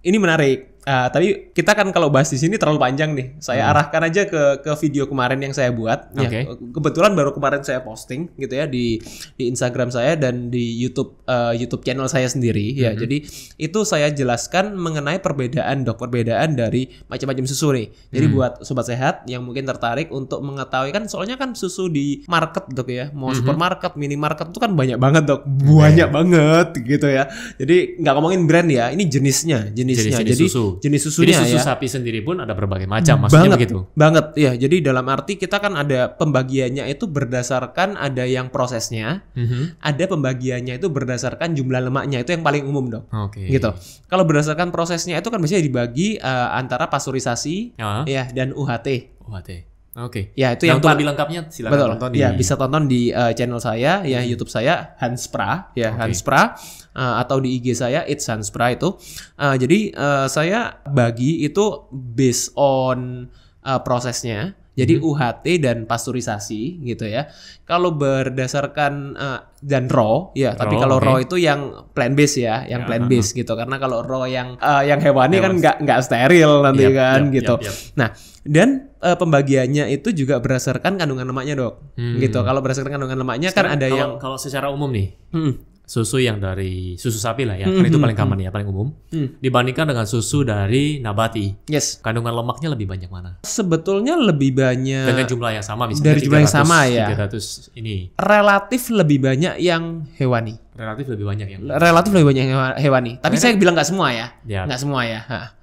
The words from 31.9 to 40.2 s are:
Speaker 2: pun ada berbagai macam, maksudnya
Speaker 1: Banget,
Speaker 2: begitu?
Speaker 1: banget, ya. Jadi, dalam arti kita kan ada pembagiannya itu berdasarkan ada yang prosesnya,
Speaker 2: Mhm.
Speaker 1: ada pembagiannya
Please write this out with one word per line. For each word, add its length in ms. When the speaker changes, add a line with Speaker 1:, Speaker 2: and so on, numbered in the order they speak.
Speaker 2:
pun 180
ada 140
berbagai 320
macam, 360
maksudnya 260
Speaker 1:
Banget, 120
Speaker 2:
begitu? 200
Speaker 1:
banget, 400
ya. 200
Jadi, 260
dalam 260
arti 280
kita 240
kan 160
ada 360
pembagiannya 760
itu 200
berdasarkan 880
ada 280
yang 260
prosesnya, 840
Speaker 2:
Mhm. 460
Speaker 1:
ada 260
pembagiannya 720